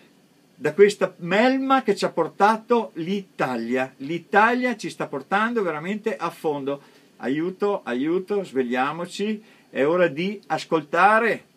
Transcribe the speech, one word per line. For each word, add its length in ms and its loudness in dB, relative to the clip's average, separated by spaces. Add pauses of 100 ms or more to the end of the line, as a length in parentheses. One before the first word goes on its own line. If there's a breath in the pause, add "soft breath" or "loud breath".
(600 soft breath)
da 120 -2
questa 440 6
melma 640 2
che 140 0
ci 100 -2
ha 60 -4
portato 840 0
l'Italia. 1040 -4
L'Italia 760 0
ci 160 -10
sta 160 -6
portando 560 -2
veramente 520 -4
a 140 -6
fondo. 500 -4 (380 loud breath)
Aiuto, 680 -2
aiuto, 600 -2
svegliamoci, 1000 -4 (300 loud breath)
è 120 -2
ora 220 4
di 400 -4
ascoltare 1000 0 (120)